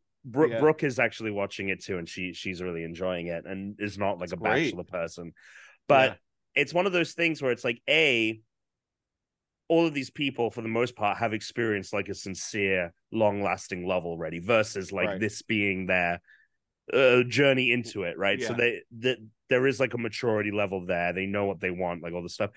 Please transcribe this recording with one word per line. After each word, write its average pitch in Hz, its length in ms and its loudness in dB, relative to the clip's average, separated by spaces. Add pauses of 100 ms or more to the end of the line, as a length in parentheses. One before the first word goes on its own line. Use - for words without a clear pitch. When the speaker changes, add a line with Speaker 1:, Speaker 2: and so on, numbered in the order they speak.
(240)
Speaker 1:
Bro-, 139 240 2
Speaker 2:
Yeah. 117 120 -2
Speaker 1:
Brooke 151 220 4
is 131 160 -2
actually 113 340 0
watching 101 360 -4
it 92 160 -4
too, 95 140 -4
and 85 100 -8
she, 90 240 -8
she's 90 300 -8
really 87 200 -6
enjoying 85 440 -4
it 85 180 -6
and 98 340 -10
is 101 200 -6
not, 98 200 -2
like, 87 100 -8
Speaker 2:
It's - 40 -8
Speaker 1:
a - 40 -8
Speaker 2:
great. 110 340 0
Speaker 1:
Bachelor 101 140 -8
person. 85 480 -8 (540)
But 131 260 6 (440)
Speaker 2:
Yeah. 143 60 4
Speaker 1:
it's 135 120 -4
one 180 120 2
of 190 60 -2
those 170 200 0
things 165 300 -2
where 131 100 2
it's 117 120 -4
like, 123 240 -2
A, 120 520 4 (1300)
all 165 180 6
of 156 80 0
these 135 160 -4
people, 135 400 -2
for 117 120 -10
the 113 60 -4
most 117 280 0
part, 101 220 0
have 113 160 0
experienced, 107 580 -2
like, 98 160 -4
a 95 60 -6
sincere, 95 760 -2 (200)
long-lasting 101 760 0
love 92 200 0
already, 82 320 -6
versus, 101 540 0
like, 92 160 0
Speaker 2:
Right. 95 120 -4
Speaker 1:
this 107 220 -4
being 101 440 -2
their, 87 340 2 (720)
uh, 131 300 8
journey 127 500 4
into 113 300 -2
it, 85 160 -6
right? 101 240 2
So 113 100 -2
Speaker 2:
Yeah. 117 60 -4
Speaker 1:
they, 120 240 2 (180)
that 123 180 0 (300)
there 127 180 4
is, 135 140 2
like, 123 140 0
a 120 40 -2
maturity 110 520 0
level 98 340 0
there. 87 300 0
They 95 120 -2
know 101 200 0
what 92 140 -2
they 92 100 0
want, 87 320 -4
like, 82 100 -8
all 87 100 -4
this - 120 -10
stuff. 104 220 -2